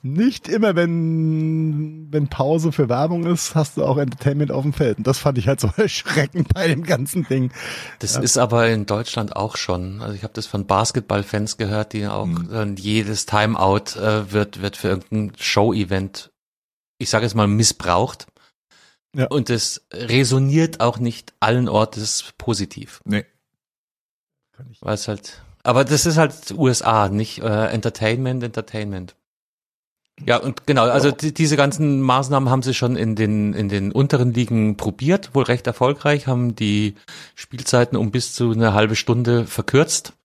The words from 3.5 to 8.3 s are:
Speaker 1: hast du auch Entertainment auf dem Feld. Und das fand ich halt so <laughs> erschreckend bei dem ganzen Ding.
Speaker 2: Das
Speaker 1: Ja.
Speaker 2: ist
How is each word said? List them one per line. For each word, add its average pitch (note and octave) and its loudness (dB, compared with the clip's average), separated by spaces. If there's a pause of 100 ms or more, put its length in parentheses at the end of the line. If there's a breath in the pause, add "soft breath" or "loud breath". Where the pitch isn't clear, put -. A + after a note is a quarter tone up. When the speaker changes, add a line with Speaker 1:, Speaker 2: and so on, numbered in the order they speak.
Speaker 1:
hast D#3 0
du C#3 0
auch C3+ 2
Entertainment C#3+ 0
auf C#3 -2
dem D3 0
Feld. B2+ 0
Und A2 -2
das C3 2
fand C3+ 0
ich G2 0
halt C3+ 2
so A2 2
<laughs> - -6
erschreckend - 0
bei F#3 0
dem D#3+ 0
ganzen D3+ -2
Ding. C3 0 (480 loud breath)
Speaker 2:
Das A2 -4
Speaker 1:
Ja. C3 -2
Speaker 2:
ist - 2